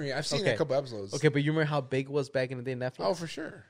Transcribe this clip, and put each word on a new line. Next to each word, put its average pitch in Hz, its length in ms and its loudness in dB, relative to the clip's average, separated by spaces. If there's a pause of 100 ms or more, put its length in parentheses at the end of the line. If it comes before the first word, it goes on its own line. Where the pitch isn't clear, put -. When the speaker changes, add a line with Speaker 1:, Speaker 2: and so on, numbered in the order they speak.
Speaker 1:
Mirror. 127 120 -2
I've 151 100 -2
seen - 140 0
Speaker 2:
Okay. 147 120 4
Speaker 1:
a 107 40 0
couple 139 180 2
episodes. 117 400 -4
Speaker 2:
Okay, 143 120 4
but 143 160 4
you 151 80 4
remember 156 180 4
how 147 120 2
big 131 240 -2
it 139 60 -12
was 139 180 0
back 131 220 0
in 131 60 -6
the 123 60 -8
day, 131 120 -4
Netflix? 127 240 -4
Speaker 1:
Oh, 196 140 2
for 165 140 -4
sure. 151 420 -10